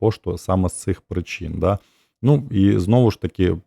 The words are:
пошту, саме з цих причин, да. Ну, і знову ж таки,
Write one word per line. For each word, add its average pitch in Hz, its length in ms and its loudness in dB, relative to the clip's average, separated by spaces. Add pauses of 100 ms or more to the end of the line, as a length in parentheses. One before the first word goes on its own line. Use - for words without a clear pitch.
пошту, 95 380 -4
саме 92 300 0
з - 40 -10
цих - 280 -6
причин, 85 580 -8
да. 92 200 0 (440)
Ну, 135 280 2
і 101 280 2
знову 113 320 2
ж - 100 -4
таки, 87 360 -2 (100)